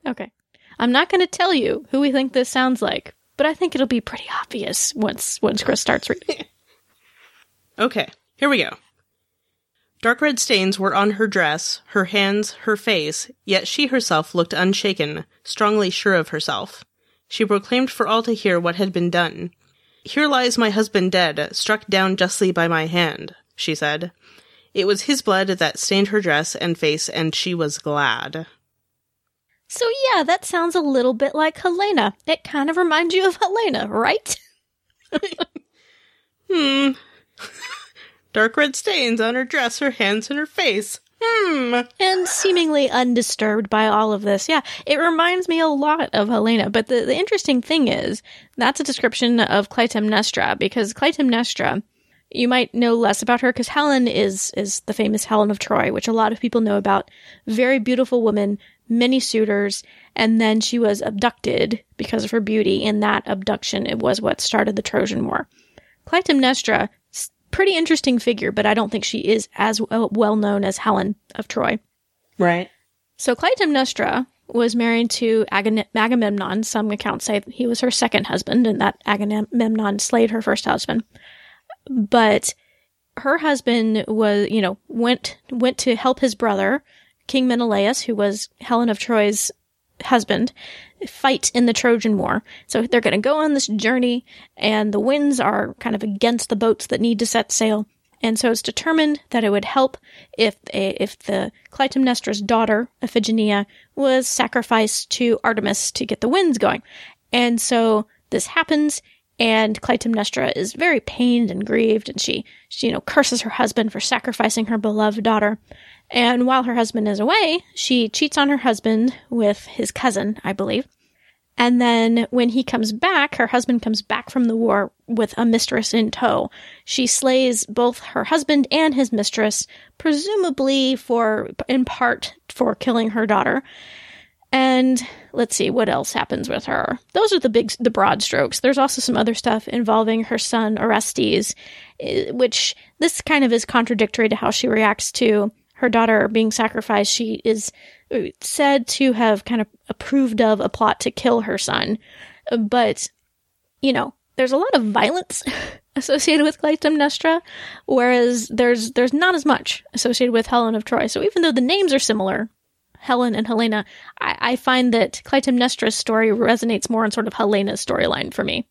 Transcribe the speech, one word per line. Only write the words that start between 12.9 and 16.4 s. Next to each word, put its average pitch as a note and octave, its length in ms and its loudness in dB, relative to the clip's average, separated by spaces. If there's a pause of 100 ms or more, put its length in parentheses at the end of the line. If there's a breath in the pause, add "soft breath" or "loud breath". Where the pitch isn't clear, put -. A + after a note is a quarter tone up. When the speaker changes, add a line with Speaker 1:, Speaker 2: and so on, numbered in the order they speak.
Speaker 2:
yet F#3+ 240 -2
she D4 200 -2
herself A3 460 -2
looked E3+ 200 0
unshaken, F3 720 -2 (180)
strongly G#3 460 0
sure G3 260 0
of D#3+ 140 0
herself. D3+ 560 -8 (420)